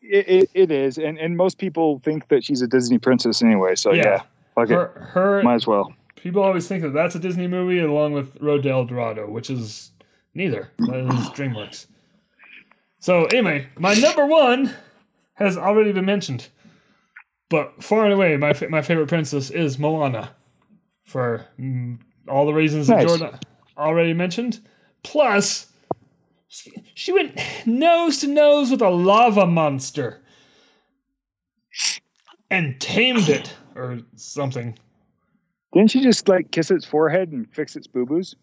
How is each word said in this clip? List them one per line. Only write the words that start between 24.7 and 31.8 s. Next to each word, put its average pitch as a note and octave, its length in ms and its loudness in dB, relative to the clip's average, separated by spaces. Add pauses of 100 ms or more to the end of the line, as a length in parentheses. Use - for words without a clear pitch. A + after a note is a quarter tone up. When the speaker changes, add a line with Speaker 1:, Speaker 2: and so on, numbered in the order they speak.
Speaker 2:
Plus, - 720 -2 (760)
she, - 220 -20 (240)
she - 180 -12
went F4+ 280 -2 (260)
nose E4 520 2
to D4 100 -4
nose D4 420 4
with C4 120 0
a F#3+ 80 4
lava G3 560 4
monster C#3+ 720 -2 (2250)